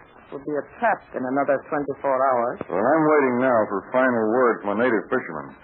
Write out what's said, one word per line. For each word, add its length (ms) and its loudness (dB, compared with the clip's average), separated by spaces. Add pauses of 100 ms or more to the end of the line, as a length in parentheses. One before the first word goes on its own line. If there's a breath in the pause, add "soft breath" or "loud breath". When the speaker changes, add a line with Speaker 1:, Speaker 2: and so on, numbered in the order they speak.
(300)
Speaker 1:
We'll 120 -14
be 160 -6
a 80 -6 (160)
trap 200 0 (120)
in 80 -6
another 480 0
twenty-four 480 -2
hours. 480 0
Speaker 2:
Well, 160 -2
I'm 240 4
waiting 360 4
now 160 2 (120)
for 240 -6
final 300 2 (100)
word 280 4
from 120 -2
a 80 -4
native 240 0
fisherman. 580 -6